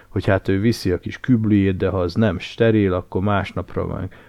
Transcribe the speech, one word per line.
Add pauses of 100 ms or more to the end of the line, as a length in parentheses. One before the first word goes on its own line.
hogy
hát
ő
viszi
a
kis
kübliét,
de
ha
az
nem
steril,
akkor
másnapra
meg, (120)